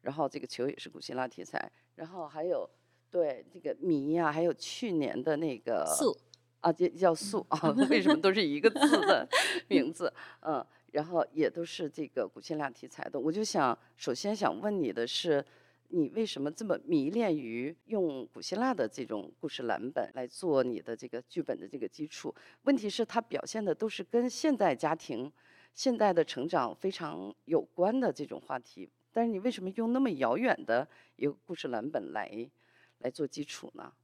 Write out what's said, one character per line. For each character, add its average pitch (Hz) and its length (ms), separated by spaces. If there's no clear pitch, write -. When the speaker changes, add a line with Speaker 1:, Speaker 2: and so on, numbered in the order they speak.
Speaker 1:
然 135 140
后 151 120
这 139 140
个 - 100
《球》 120 180
也 - 100
是 - 100
古 - 100
希 - 140
腊 127 160
题 95 160
材， - 260
然 160 140
后 175 200
还 156 160
有， 147 240
对， 151 400
这 185 80
个 151 220
《迷》 151 420
啊， 156 80
还 156 120
有 170 100
去 - 400
年 139 300
的 151 160
那 147 200
个 95 280
Speaker 2:
素。 80 280
Speaker 1:
啊， 175 100
叫， 175 180
叫 170 260
素， 202 340
Speaker 2:
嗯。 156 120
Speaker 1:
啊， 160 100
<laughs> 262 80
为 247 120
什 277 80
么 311 120
都 190 120
是 202 120
一 147 160
个 226 100
字 - 300
的 269 260
名 135 240
字？ - 200
Speaker 2:
<laughs> - 180
Speaker 1:
嗯， 147 220
然 151 140
后 170 260
也 147 160
都 170 160
是 165 240
这 147 180
个 107 220
古 - 120
希 - 140
腊 147 140
题 - 180
材 - 220
的。 143 100
我 147 140
就 208 100
想， 147 340
首 - 160
先 208 240
想 117 240
问 208 180
你 127 140
的 117 140
是， 143 380
你 156 200
为 220 100
什 202 160
么 139 100
这 220 140
么 185 220
迷 147 240
恋 208 260
于 127 480
用 160 480
古 - 80
希 180 160
腊 254 160
的 131 160
这 131 160
种 104 340
故 - 80
事 135 180
蓝 113 280
本 - 220
来 127 120
做 139 380
你 117 160
的 113 160
这 127 100
个 120 220
剧 165 140
本 127 180
的 92 80
这 143 100
个 113 80
基 151 220
础？ - 260
问 277 120
题 208 140
是 226 160
它 233 160
表 - 240
现 220 180
的 202 120
都 220 120
是 202 160
跟 240 260
现 285 280
代 180 180
家 156 200
庭、 135 360
现 254 200
代 214 160
的 170 140
成 139 240
长 131 260
非 190 160
常 151 440
有 151 160
关 214 400
的 220 100
这 147 140
种 - 160
话 - 180
题， - 300
但 233 140
是 233 40
你 202 100
为 240 100
什 202 120
么 185 100
用 226 200
那 262 80
么 262 120
遥 131 260
远 240 260
的 120 240
一 127 100
个 143 60
故 180 100
事 160 140
蓝 120 220
本 98 220
来， 110 380
来 135 100
做 147 160
基 147 180
础 - 300
呢？ - 180